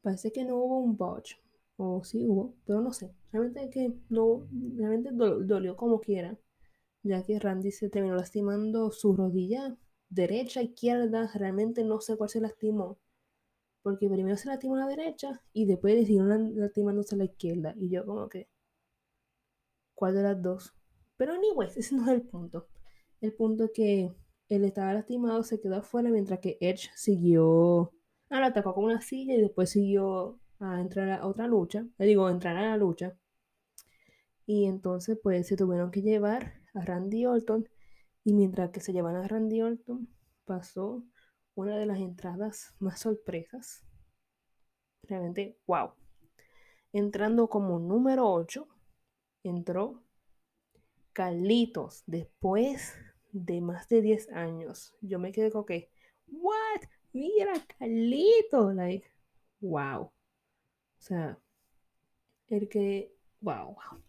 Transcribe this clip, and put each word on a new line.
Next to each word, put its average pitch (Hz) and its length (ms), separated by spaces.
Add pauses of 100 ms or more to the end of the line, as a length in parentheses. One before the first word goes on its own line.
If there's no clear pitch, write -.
Parece 196 300
que 262 120
no 247 140
hubo 254 220
un 233 180
botch, - 380 (420)
o 185 260
sí 233 220
hubo, 214 300 (100)
pero 208 160
no 247 100
sé. 190 220 (180)
Realmente 247 320
es 262 60
que 262 240 (160)
no, 226 380 (280)
realmente 226 360
do-, 233 320
dolió 190 340
como 226 240
quiera, 190 360 (680)
ya 190 200
que 214 160
Randy 196 320
se 202 180
terminó 196 260
lastimando 208 760
su 208 240
rodilla 190 600 (320)
derecha, 196 520
izquierda, 233 760
realmente 208 480
no 214 180
sé 220 160
cuál 214 120
se 226 120
lastimó, 214 580 (840)
porque 196 280
primero 190 280
se 196 100
lastimó 262 280
la 269 120
derecha 277 540 (120)
y 214 120
después 196 300
le 233 100
siguieron 202 240
la-, 214 360
lastimándose 202 500
la 196 100
izquierda, 170 520
y 190 120
yo 180 160
como 208 240
que... - 200 (1400)
¿cuál 190 220
de 196 80
las 202 180
dos? 185 340 (400)
Pero 285 180
anyways, 349 440
ese 262 180
no 247 80
es 240 60
el 240 140
punto. 170 440 (540)
El 214 120
punto 220 320
es 220 80
que 202 400 (360)
él 202 160
estaba 196 280
lastimado, 226 500
se 220 180
quedó 190 160
afuera, 240 320
mientras 196 300
que - 200
Edge 185 360
siguió, 170 1000 (360)
ah, 269 100
lo 262 80
atacó 202 260
con 196 120
una 226 160
silla 262 340
y 226 60
después 202 280
siguió 196 680 (200)
a 185 220
entrar 190 280
a 190 160
otra 214 220
lucha, 214 400 (100)
le 196 80
digo, 196 240
entrar 175 280
a 214 120
la 220 80
lucha. 180 400 (1300)
Y 208 200
entonces, 190 560
pues, 180 260
se 196 80
tuvieron 180 360
que 196 100
llevar 214 600 (120)
a 190 100
Randy 190 420
Orton, 226 440 (560)
y 208 80
mientras 190 380
que 190 80
se 185 120
llevan 175 240
a 185 120
Randy 220 340
Orton, 233 480 (360)
pasó 196 580 (520)
una 208 220
de 214 80
las 202 140
entradas 185 800
más 190 200
sorpresas. 214 840 (1160)
Realmente, 185 640
wow. 170 240 (1000)
Entrando 208 580
como 196 300
número 240 500
ocho, 180 380 (760)
entró 180 580 (1120)
Carlitos, 185 960
después 196 880 (380)
de 175 280
más 175 260
de 226 140
diez 214 300
años. 165 680
Yo 190 180
me 185 120
quedé 220 200
como 214 140
que, 170 260 (360)
"What? 415 540 (300)
Mira, 392 420 (240)
Carlitos", 254 960
like, 185 320 (540)
wow. 143 460
O - 60 (840)
sea, 165 420 (1080)
el 208 200
que, 196 480 (260)
wow, 131 340
wow. - 340